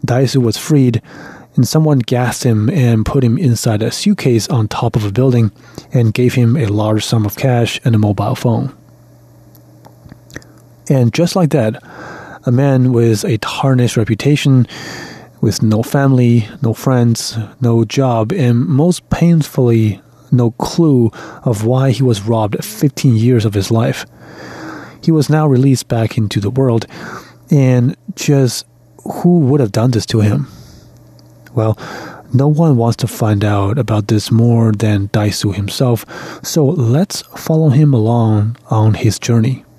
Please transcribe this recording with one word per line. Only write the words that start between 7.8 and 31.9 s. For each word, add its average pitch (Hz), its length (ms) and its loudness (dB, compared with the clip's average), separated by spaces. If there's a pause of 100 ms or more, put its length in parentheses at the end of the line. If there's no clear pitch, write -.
and 120 80 2
a 107 40 4
mobile 104 360 0
phone. 120 420 -2 (2250)
And 127 240 2
just 170 200 0
like 175 160 2
that, 117 320 -2 (640)
a 127 80 0
man 127 400 2
with 113 320 2
a 107 140 0
tarnished 127 580 0
reputation, 127 680 2 (760)
with - 220 -2
no 110 220 0
family, 127 640 2 (140)
no 113 120 0
friends, 120 640 -2 (220)
no 117 240 2
job, 117 480 -2
and 123 340 2
most 165 420 0
painfully, 120 920 2 (320)
no 120 180 2
clue 127 640 0 (320)
of 107 200 -2
why 127 280 2
he 120 100 -2
was 113 200 0
robbed 107 420 -2
fifteen - 500 -2
years 113 300 2
of 104 100 -2
his 98 160 -2
life. 117 340 -2 (960)
He 165 120 0
was 156 180 0
now 156 160 2
released 135 400 2
back 113 320 -2
into 107 220 -2
the 101 100 -2
world, 123 360 0 (680)
and 131 440 2 (200)
just 139 500 0 (380)
who 175 420 0
would 143 140 2
have 110 100 0
done 117 220 0
this 113 140 -2
to 110 160 0
him? 123 260 0 (1040)
Well, 110 240 0 (560)